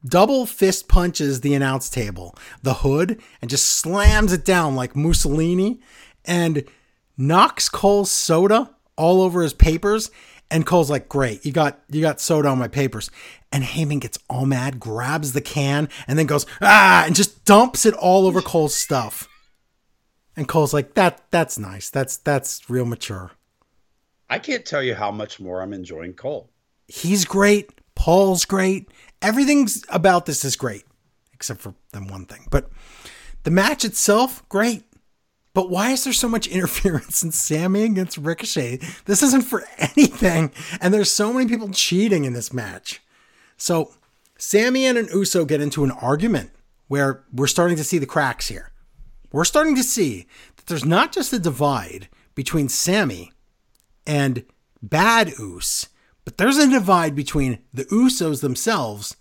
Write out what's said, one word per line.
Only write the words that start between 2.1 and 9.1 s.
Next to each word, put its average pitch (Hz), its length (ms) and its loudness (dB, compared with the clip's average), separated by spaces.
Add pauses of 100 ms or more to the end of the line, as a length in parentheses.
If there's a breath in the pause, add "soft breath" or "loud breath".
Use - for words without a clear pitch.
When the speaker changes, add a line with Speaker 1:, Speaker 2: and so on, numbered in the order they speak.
Speaker 1:
the 131 140 0
hood, 170 460 0 (200 loud breath)
and 123 80 -10
just 135 160 0
slams 208 680 2
it 180 140 -2
down 165 300 2
like 127 200 -4
Mussolini, 165 840 0 (460 soft breath)
and 170 380 0 (540 soft breath)
knocks 160 520 2
Cole's 202 420 0
soda 202 640 0 (220)
all 175 240 4